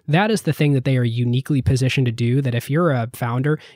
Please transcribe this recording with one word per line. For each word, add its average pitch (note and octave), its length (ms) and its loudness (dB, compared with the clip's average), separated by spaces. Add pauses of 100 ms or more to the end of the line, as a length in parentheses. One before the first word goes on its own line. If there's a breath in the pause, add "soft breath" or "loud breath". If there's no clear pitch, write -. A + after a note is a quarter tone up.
that F#3 200 2
is G#3+ 120 0
the D#3+ 100 0
thing D3 220 0
that C3 100 0
they C3+ 140 2
are B2 80 2
uniquely A#2+ 560 0
positioned B2+ 460 0
to A#2 40 0
do, A#2+ 300 0
that B2+ 120 -2
if A#2 160 -4
you're D#3+ 220 2
a B2 220 -2
founder, C3 440 -2 (180 loud breath)